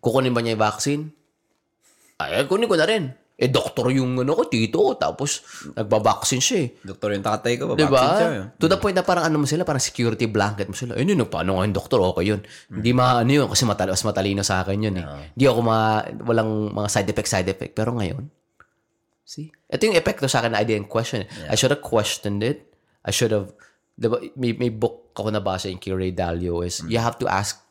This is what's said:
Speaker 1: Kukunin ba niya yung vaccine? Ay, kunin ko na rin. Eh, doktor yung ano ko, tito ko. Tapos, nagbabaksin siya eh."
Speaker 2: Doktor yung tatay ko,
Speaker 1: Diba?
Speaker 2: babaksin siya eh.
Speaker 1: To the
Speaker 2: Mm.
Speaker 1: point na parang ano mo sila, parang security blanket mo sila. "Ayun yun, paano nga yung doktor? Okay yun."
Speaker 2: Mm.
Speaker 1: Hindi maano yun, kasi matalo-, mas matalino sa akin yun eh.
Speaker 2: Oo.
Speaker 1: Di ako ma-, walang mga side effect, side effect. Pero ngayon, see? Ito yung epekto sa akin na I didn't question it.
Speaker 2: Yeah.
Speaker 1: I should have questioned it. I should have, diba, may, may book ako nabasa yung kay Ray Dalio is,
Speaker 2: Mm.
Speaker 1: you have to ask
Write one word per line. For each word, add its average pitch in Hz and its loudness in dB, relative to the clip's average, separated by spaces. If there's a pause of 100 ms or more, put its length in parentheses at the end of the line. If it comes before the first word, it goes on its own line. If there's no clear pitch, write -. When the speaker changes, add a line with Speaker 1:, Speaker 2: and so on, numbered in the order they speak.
Speaker 1:
Kukunin 123 2
ba 117 0
niya 113 -2
yung 110 4
vaccine? 143 -2 (1160)
Ay, 87 -2
kunin 220 2
ko 208 4
na 156 4
rin. 175 0 (240)
Eh, 123 2
doktor 123 0
yung 127 0
ano 143 0
ko, 233 2
tito 113 0
ko. 147 4
Tapos, - -2 (320)
nagbabaksin 110 0
siya 247 2 (100)
eh." - -6 (140)
Speaker 2:
Doktor 101 -4
yung 98 -4
tatay 110 0
ko, 139 -2
Speaker 1:
Diba? 151 4
Speaker 2:
babaksin 135 4
siya 170 2
eh. 110 -4 (160)
Speaker 1:
To 160 2
the 190 4
Speaker 2:
Mm. 190 -6
Speaker 1:
point 196 0
na 180 -2
parang 175 2
ano 156 2
mo 143 2
sila, 160 0
parang 143 0
security 117 0
blanket 101 0
mo 98 -10
sila. 123 -6
"Ayun 185 2
yun, 135 2
paano 90 0
nga 92 2
yung 101 0
doktor? 110 2
Okay 90 0
yun." 104 0
Speaker 2:
Mm. - -18
Speaker 1:
Hindi 117 2
maano 123 4
yun, 139 4
kasi - 0
matalo-, 98 0
mas - -2
matalino 98 0
sa 92 0
akin 98 -2
yun 104 -2
eh. 82 -8
Speaker 2:
Oo. 71 -14 (100)
Speaker 1:
Di 127 2
ako 117 4
ma-, 110 2 (240)
walang 110 0
mga 104 -2
side 98 0
effect, 107 -4
side 92 0
effect. - -8
Pero 113 -2
ngayon, 113 -4 (1000)
see? 156 -14 (240)
Ito 151 2
yung 208 4
epekto 160 2
sa 123 2
akin 117 0
na 104 2
I 110 2
didn't 104 -2
question 113 -2
it. - -14
Speaker 2:
Yeah. 78 -14
Speaker 1:
I 80 2
should 127 6
have 147 2
questioned 104 0
it. 139 -2 (340)
I - -4
should 113 2
have, 101 -2 (400)
diba, 117 0 (160)
may, 123 -2
may 123 -2
book 113 -4
ako 107 -2
nabasa 98 -2
yung 92 -10
kay 95 -4
Ray 92 -2
Dalio 87 -2
is, 87 -6
Speaker 2:
Mm. 82 -6
Speaker 1:
you 113 0
have 117 0
to - 0
ask 98 -2